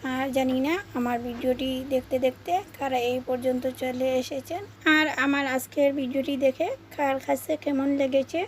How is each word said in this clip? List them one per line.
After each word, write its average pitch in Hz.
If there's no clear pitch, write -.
আর 262
জানি 262
না 285
আমার 247
ভিডিওটি 254
দেখতে 262
দেখতে 262
কারা 262
এই 254
পর্যন্ত 254
চলে 254
এসেছেন, 277
আর 311
আমার 277
আজকের 262
ভিডিওটি 269
দেখে 269
কার 277
কাছে 277
কেমন 277
লেগেছে 269